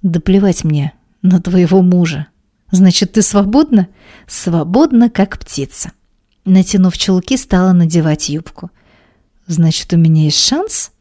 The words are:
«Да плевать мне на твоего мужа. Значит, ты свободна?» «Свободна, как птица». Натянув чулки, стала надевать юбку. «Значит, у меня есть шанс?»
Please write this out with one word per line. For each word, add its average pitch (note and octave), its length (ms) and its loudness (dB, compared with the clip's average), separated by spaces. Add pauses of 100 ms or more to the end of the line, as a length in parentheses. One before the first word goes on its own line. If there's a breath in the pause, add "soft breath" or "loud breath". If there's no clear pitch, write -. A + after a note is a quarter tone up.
«Да F3 180 -2
плевать F#3+ 440 0
мне D3+ 300 -2 (280)
на F#3 200 2
твоего F3+ 400 2
мужа. E3+ 460 0 (440)
Значит, F#3 420 2
ты A3 80 2
свободна?» G#3 680 0 (400 soft breath)
«Свободна, A3+ 840 0
как - 300 -2
птица». - 520 -8 (540)
Натянув F#3 520 2
чулки, F#3+ 400 -2
стала F#3 360 0
надевать D#3+ 560 0
юбку. - 420 -12 (760)
«Значит, E3 460 -2
у E3+ 40 2
меня D#3+ 280 2
есть D3 200 -2
шанс?» - 560 -4